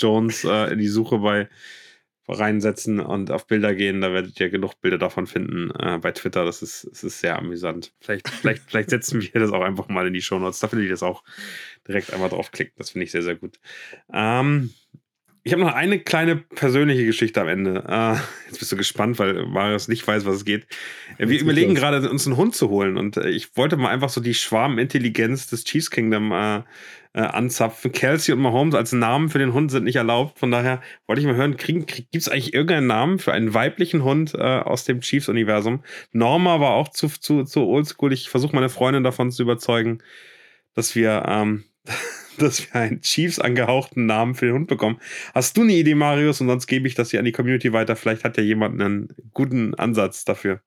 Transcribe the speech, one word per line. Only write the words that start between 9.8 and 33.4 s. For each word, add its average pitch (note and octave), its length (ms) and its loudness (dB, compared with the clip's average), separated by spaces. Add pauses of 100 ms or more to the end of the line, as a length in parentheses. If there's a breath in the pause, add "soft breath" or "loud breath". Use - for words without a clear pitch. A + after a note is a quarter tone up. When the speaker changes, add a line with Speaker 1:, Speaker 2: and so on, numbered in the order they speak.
Speaker 1:
mal F#2 200 0
in F#2 40 -4
die F#2 100 -6
Shownotes. F#2 360 -4
Da G#2+ 100 -2
finde A2 160 -2
ich F#2+ 60 -2
das F#2 140 -4
auch - 180 -4 (640 loud breath)
direkt G2 260 -4
einmal F#2 160 0
draufklicken. - 480 -6
Das - 140 -14
finde F#2 140 -6
ich E2+ 80 -12
sehr, F2 100 -2
sehr F2 140 -4
gut. - 240 -16 (520 loud breath)
Ähm, B2+ 580 0 (760 soft breath)
ich - 80 0
habe F3+ 100 2
noch F3 100 2
eine F3+ 280 2
kleine E3 360 2
persönliche C#3 720 2
Geschichte A2 340 2
am E2+ 80 0
Ende. F#2+ 400 0
Äh, A2 280 2 (320 loud breath)
jetzt - 100 -16
bist - 140 -8
du G2 40 -4
gespannt, A2 420 -2
weil F#2 280 0
Marius G2+ 420 -2
nicht A2 180 -2
weiß, G#2+ 200 0
was G2 80 0
es G2+ 100 -6
geht. G#2+ 200 -2
Äh, - 20 -20
wir - 540 -14
Speaker 2:
Jetzt A2+ 100 2
geht's D3+ 120 2
Speaker 1:
überlegen D#3+ 280 4
Speaker 2:
los. E3 100 6
Speaker 1:
gerade, C#3 300 2
uns C3+ 160 -2
einen C3 100 0
Hund G#3 180 2
zu - 140 2
holen. G2 300 0
Und, G#2 180 -4
äh, - 140 -2
ich - 260 -6
wollte D3+ 220 2
mal B2+ 100 2
einfach C3 220 -2
so B2+ 100 -4
die A#2 140 -2
Schwarmintelligenz A#2+ 1120 0
des - 180 -6
Chiefs - 260 -2
Kingdom, G#2+ 420 0
äh, G#2 300 0 (520 loud breath)
äh, - 80 -2
anzapfen. B2 720 -2
Kelsey D3 420 2
und B2 60 2
Mahomes C#3 340 2
als B2 180 2
Namen B2+ 380 2
für D3 80 0
den C3 160 2
Hund D3 160 2
sind B2+ 140 0
nicht B2 120 0
erlaubt. A#2+ 420 2
Von C3 120 0
daher B2+ 320 0 (240 loud breath)
wollte A#2 160 0
ich D3 40 2
mal C3 100 2
hören, C#3 200 0
kriegen, D#3+ 300 -2
krieg, - 240 -12
gibt's E3 180 -4
eigentlich B2+ 240 -2
irgendeinen D#3 340 2
Namen B2+ 320 2
für - 140 -2
einen A2 220 2